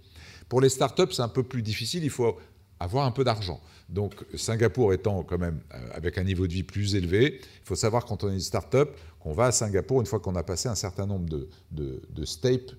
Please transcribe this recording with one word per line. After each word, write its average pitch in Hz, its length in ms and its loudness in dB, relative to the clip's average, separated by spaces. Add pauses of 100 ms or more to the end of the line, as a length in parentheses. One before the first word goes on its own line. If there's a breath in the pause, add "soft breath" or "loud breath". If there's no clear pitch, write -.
(480 loud breath)
Pour 127 140 4
les 135 80 8
startups, 151 420 2
c'est 127 100 -2
un 117 60 0
peu 127 140 0
plus 120 200 -4
difficile, 113 420 -4
il 135 60 2
faut 117 280 0 (400 loud breath)
avoir 123 280 0
un 123 40 2
peu 131 140 0
d'argent. 104 360 -2 (280 loud breath)
Donc 98 260 -2 (200)
Singapour 113 580 2
étant 92 300 0
quand 87 160 -2
même, 85 220 -2 (120)
euh, 64 60 -14 (140)
avec 82 260 -4
un 92 60 0
niveau 95 220 2
de 82 60 -2
vie 92 100 -2
plus 101 320 -2
élevé, 101 460 4
il - 240 -20
faut 95 100 -6
savoir 113 300 2
quand 107 200 -6
on 101 60 0
est 95 40 -2
une 95 60 -2
start-up 131 540 2 (240 loud breath)
qu'on 78 140 -8
va 107 140 4
à 123 60 4
Singapour 107 480 2
une 110 60 0
fois 107 140 -2
qu'on 92 140 -4
a 87 80 0
passé 85 260 -4
un 95 60 -2
certain 98 320 -4
nombre 92 220 -2
de, 71 200 -6 (220 loud breath)
de, 71 400 -8
de 76 140 -6
steps, 127 540 -2